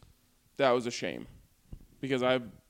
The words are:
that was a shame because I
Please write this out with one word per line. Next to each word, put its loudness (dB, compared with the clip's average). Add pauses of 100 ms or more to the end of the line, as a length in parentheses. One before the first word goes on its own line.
(560)
that 4
was 2
a -4
shame -6 (760)
because 0
I 4 (300)